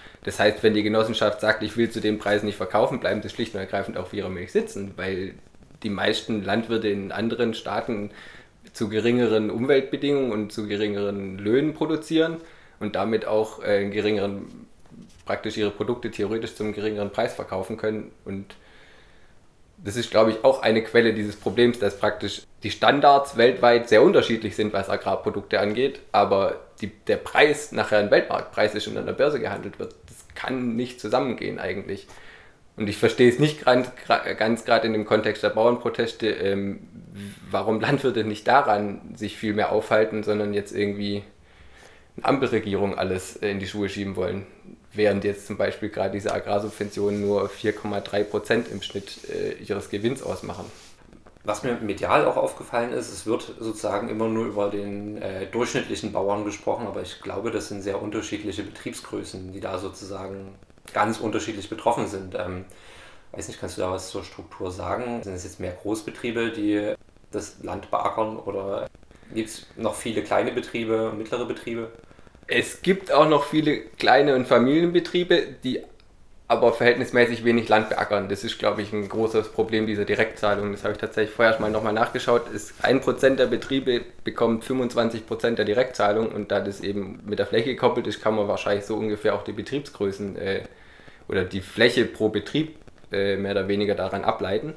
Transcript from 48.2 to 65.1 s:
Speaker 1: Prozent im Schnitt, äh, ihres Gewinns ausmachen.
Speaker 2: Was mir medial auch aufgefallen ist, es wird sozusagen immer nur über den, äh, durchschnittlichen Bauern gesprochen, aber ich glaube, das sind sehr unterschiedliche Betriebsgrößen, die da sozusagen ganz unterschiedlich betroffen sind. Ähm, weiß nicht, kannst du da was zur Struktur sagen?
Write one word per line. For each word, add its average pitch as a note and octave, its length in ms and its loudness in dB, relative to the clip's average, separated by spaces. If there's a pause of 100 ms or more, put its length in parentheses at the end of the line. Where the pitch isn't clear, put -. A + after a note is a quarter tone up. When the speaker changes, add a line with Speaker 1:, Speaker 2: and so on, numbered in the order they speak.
Speaker 1:
Prozent A#2 480 0
im G2+ 100 -8
Schnitt, - 480 -10
äh, F2+ 320 -6
ihres G2+ 300 -6
Gewinns A#2 320 -2
ausmachen. F#2 440 -8 (760)
Speaker 2:
Was G#2 220 -4
mir A#2+ 160 0
medial G#2+ 460 2
auch - 100 0
aufgefallen B2 560 -2
ist, B2+ 200 -6
es F#2+ 140 -10
wird A#2 320 -4
sozusagen G#2+ 500 -4
immer A2 200 -2
nur A2+ 180 0
über G#2 240 -2
den, G2+ 500 -6
äh, F#2+ 300 -6
durchschnittlichen A2+ 640 -2
Bauern G2+ 320 0
gesprochen, G#2 420 -4
aber G2 160 -8
ich - 200 -12
glaube, G2 280 -6
das G#2 180 -4
sind G2 140 -8
sehr G2 180 -4
unterschiedliche G#2 640 -6
Betriebsgrößen, - 880 -10
die F#2+ 80 -12
da F#2+ 180 -6
sozusagen F#2+ 760 -10 (400)
ganz A2 260 2
unterschiedlich G#2+ 480 -4
betroffen A#2 380 0
sind. F#2+ 280 -8
Ähm, F#2 300 -6 (680)
weiß - 160 -10
nicht, - 120 -12
kannst F#2 160 -8
du G2 60 -2
da F#2 80 0
was F#2 180 -6
zur G2 160 -8
Struktur - 460 -10
sagen? G2+ 520 -4